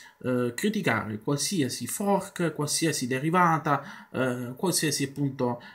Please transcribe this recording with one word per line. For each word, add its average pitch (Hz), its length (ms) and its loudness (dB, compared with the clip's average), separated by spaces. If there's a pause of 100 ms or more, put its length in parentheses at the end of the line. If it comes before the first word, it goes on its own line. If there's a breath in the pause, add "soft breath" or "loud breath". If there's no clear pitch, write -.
(220 loud breath)
eh, 123 320 0
criticare 117 640 0
qualsiasi 139 720 0
fork, 196 640 0
qualsiasi 147 540 0
derivata, 156 1040 2
eh, 123 420 -2
qualsiasi 156 480 2
appunto, 135 580 0 (140 loud breath)